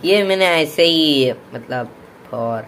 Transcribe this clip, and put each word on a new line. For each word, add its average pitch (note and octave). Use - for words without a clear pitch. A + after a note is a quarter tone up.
ये G3+
मैंने F#3+
ऐसे D#3+
ही D#3
मतलब A#2+
और A#2